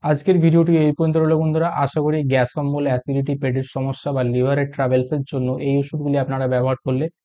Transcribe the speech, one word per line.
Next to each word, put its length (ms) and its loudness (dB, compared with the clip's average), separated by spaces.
আজকের 340 2
ভিডিওটি 280 4
এই 120 4
পর্যন্ত 220 0
রইল 240 2
বন্ধুরা। 260 0
আশা 220 -2
করি 120 0
গ্যাস 180 2
অম্বল, 300 -2
অ্যাসিডিটি, 520 -2
পেটের 320 -2
সমস্যা 420 -4
বা 60 0
লিভারের 400 0
ট্রাভেলসের 560 0
জন্য 180 -2
এই 140 2
ওষুধগুলি 420 -2
আপনারা 280 -4
ব্যবহার 340 0
করলে 200 -2